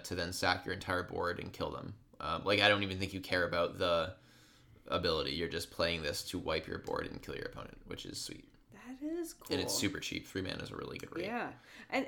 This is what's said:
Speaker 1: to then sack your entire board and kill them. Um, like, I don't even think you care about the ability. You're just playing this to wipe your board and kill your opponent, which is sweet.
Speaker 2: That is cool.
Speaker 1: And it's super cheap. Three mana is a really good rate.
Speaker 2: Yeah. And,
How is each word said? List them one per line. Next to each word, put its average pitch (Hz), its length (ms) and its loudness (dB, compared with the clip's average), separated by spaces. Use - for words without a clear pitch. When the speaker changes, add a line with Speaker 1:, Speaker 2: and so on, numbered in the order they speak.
Speaker 1:
to 90 100 -2
then 90 160 0
sack 90 340 2
your 92 80 -2
entire 90 300 0
board 87 360 0
and 98 120 -8
kill 80 180 -2
them. - 240 -6
Um, 80 240 -2
like, 101 160 8
I 104 80 10
don't 101 140 8
even 95 140 -2
think 95 160 -2
you 95 60 -2
care 90 260 4
about 85 320 2
the 85 360 4
ability. 80 440 2
You're 82 180 0
just 82 200 -2
playing 85 320 2
this 73 280 0
to 90 100 0
wipe 80 260 0
your - 140 -4
board 50 320 -2
and 50 100 -10
kill - 140 -6
your - 100 -6
opponent, - 320 -10
which - 180 -8
is - 140 -8
sweet. - 280 -10
Speaker 2:
That 262 340 -12
is 330 140 -6
cool. - 200 -6
Speaker 1:
And 208 80 2
it's - 140 0
super - 240 2
cheap. - 280 -4
Three 95 140 -4
mana - 220 -4
is - 80 -8
a - 40 -8
really - 220 -6
good - 180 -10
rate. 175 100 -2
Speaker 2:
Yeah. 214 240 -4
And, 269 180 2